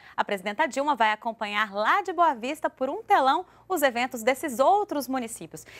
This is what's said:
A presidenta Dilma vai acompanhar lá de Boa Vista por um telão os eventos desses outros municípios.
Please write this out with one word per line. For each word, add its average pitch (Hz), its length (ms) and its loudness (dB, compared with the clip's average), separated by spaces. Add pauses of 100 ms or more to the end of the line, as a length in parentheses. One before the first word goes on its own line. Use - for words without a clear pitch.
(160)
A - 80 0
presidenta 208 440 -2
Dilma 277 260 -2
vai 220 160 4
acompanhar 214 640 -4
lá 262 280 2
de 370 100 -6
Boa 320 220 4
Vista 262 360 -4
por 262 180 -4
um 381 140 -6
telão 330 420 4 (240)
os 349 140 0
eventos 247 400 0
desses 262 380 0
outros 330 480 2
municípios. 233 580 -8 (140)